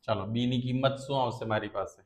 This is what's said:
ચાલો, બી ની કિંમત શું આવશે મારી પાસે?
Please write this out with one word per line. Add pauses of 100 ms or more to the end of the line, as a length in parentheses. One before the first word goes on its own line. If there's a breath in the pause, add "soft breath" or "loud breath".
ચાલો,
બી
ની
કિંમત
શું
આવશે
મારી
પાસે?